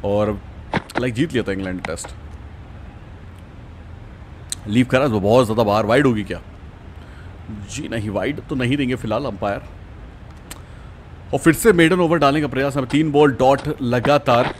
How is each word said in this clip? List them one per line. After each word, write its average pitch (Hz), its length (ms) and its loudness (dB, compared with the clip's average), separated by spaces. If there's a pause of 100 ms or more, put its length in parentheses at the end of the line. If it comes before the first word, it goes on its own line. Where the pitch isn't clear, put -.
और, 104 340 2 (600)
लाइक, 123 140 -2
जीत 165 200 0
लिया 113 100 0
था 98 80 -4
इंग्लैंड 92 300 -4
टेस्ट। - 280 -8 (2500)
लीव 120 180 4
करा 131 220 2
तो 107 120 2
बहुत 113 260 6
ज़्यादा 110 180 2
बाहर, 104 220 4
wide 135 220 4
होगी 107 160 2
क्या? 87 180 -8 (1300)
जी 135 160 -8
नहीं, 107 220 -4
wide 104 320 -2
तो - 140 -6
नहीं 127 220 0
देंगे 131 180 0
फिलहाल 117 300 -2
अंपायर। 101 360 -4 (1700)
और 143 60 0
फिर 160 140 6
से 226 200 6
maiden 170 260 6
over 170 180 4
डालने 147 240 4
का 147 60 -2
प्रयास 131 300 -2
है, 131 80 0
तीन 147 260 2
ball 143 200 8
dot 131 280 4 (220)
लगातार। 127 800 2